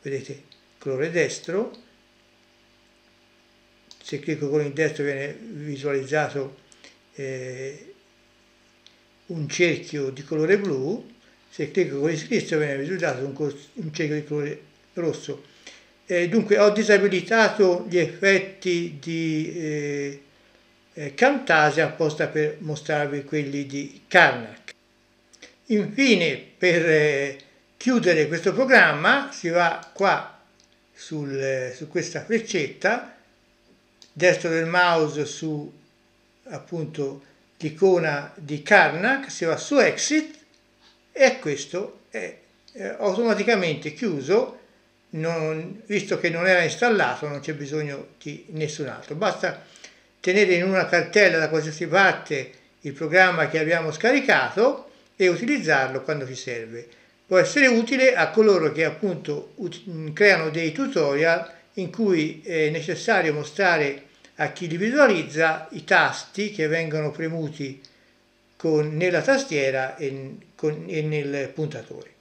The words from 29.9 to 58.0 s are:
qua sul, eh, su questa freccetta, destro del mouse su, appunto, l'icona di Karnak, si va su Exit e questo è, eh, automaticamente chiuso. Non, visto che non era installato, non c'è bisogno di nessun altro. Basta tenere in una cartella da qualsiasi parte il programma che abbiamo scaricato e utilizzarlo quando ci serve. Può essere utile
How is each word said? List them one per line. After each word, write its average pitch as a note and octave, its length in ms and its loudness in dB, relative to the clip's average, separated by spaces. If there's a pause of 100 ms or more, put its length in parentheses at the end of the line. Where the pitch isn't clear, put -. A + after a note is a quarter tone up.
qua F3 480 0 (520)
sul, C#3 480 -8
eh, C3 320 -4
su D3 140 -14
questa D#3 380 -6
freccetta, A3 920 -2 (960)
destro F3 380 2
del E3 160 0
mouse E3 600 2
su, D3+ 460 -8 (800)
appunto, D3 760 -8 (360)
l'icona D#3 760 2
di D3 260 -10
Karnak, G3+ 720 4
si - 140 -4
va D#3+ 100 0
su - 240 2
Exit D4 580 2 (760)
e C4 260 4
questo E3+ 720 -6
è, F#2+ 280 -10 (360)
eh, G3 140 -10 (120)
automaticamente G3 920 0
chiuso. F#3+ 680 -2 (540)
Non, D#3+ 720 -6
visto G3 340 -2
che E3+ 120 -2
non E3+ 160 -2
era F3+ 160 4
installato, D#3+ 640 0
non C#3+ 120 -8
c'è D3+ 140 -8
bisogno D3 680 -8
di - 300 -14
nessun D3+ 380 -6
altro. A2+ 260 -12
Basta F3+ 500 -4 (560)
tenere F#3 360 4
in F3 80 2
una F#3 240 2
cartella E3+ 500 4
da D#3 120 0
qualsiasi D#3 360 -4
parte D#3+ 680 0 (300)
il C#3 120 -8
programma E3 540 4
che D#3 120 -2
abbiamo D#3+ 320 0
scaricato A3+ 960 2 (260)
e F#3+ 120 2
utilizzarlo D#3 760 0
quando D3 240 -4
ci C3 80 -14
serve. A#2 540 -10 (400)
Può F#3 100 4
essere C4+ 300 6
utile B3 480 4